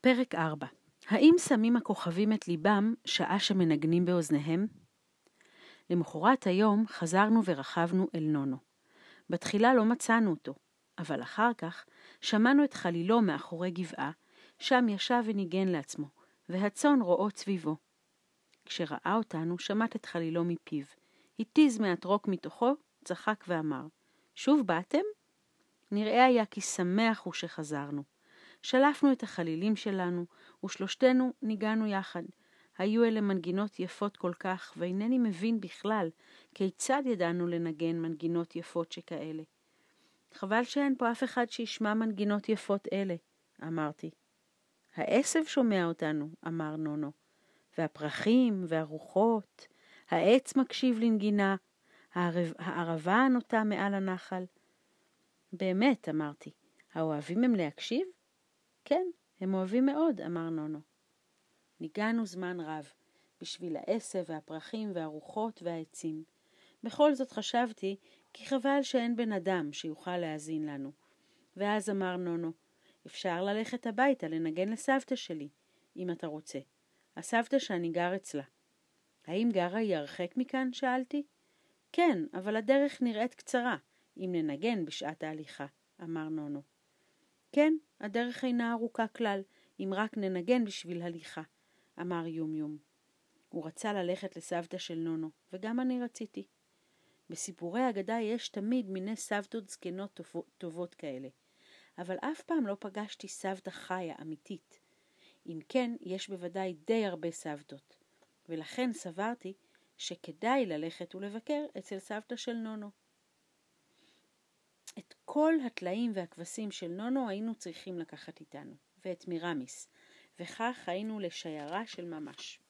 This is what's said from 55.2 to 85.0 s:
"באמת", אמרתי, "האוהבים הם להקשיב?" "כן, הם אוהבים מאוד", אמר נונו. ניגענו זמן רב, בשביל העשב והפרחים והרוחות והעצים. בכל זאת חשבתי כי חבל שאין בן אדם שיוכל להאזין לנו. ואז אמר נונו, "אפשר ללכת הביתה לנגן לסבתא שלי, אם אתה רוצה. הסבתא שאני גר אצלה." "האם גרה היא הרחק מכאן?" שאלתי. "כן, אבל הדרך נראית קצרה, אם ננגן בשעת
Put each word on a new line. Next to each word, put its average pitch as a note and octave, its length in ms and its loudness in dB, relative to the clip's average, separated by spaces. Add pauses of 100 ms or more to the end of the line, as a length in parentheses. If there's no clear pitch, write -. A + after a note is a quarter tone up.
"באמת", F#3+ 560 2
אמרתי, D3+ 420 -4 (420)
"האוהבים D#3+ 500 0
הם B3 120 4
להקשיב?" A3+ 520 -2 (840)
"כן, F4+ 180 2 (340)
הם F#3+ 120 0
אוהבים F#3+ 320 2
מאוד", D4 360 2
אמר E3 280 -4
נונו. D#3 300 -4 (1000)
ניגענו G#3+ 460 -2
זמן F3+ 340 -6
רב, D#3 340 -8 (480)
בשביל E3+ 360 -8
העשב G3 500 -4
והפרחים D#3+ 640 -8
והרוחות E3+ 720 -6
והעצים. D#3+ 600 -6 (600)
בכל D4 300 6
זאת B3+ 180 -2
חשבתי A3 640 -2 (380)
כי - 120 -18
חבל C#4 360 2
שאין A#3+ 340 0
בן A3+ 160 -2
אדם F3 420 0
שיוכל F3 440 -6
להאזין D#3 480 -4
לנו. C#3 260 -8 (640)
ואז G#3 320 0
אמר F#3+ 280 -2
נונו, E3+ 340 -4 (560)
"אפשר F3+ 360 -4
ללכת A3 440 -4
הביתה A#3+ 400 2
לנגן D#3+ 420 -2
לסבתא C4 460 0
שלי, D3+ 340 -10 (480)
אם F3+ 120 -4
אתה E3 180 -4
רוצה. D3+ 320 -10 (560)
הסבתא A3+ 440 0
שאני F3 320 -4
גר F3 240 0
אצלה." D3+ 280 -8 (800)
"האם G#3 260 0
גרה F3+ 260 0
היא G#3+ 180 2
הרחק D#3+ 420 -4
מכאן?" B3+ 360 -2
שאלתי. C4 500 -2 (680)
"כן, C#4+ 320 4 (100)
אבל G3 220 -4
הדרך C4+ 460 2
נראית A#3 340 0
קצרה, A#3+ 420 -2 (400)
אם F#3 140 -6
ננגן E3 540 -2
בשעת D3+ 380 -8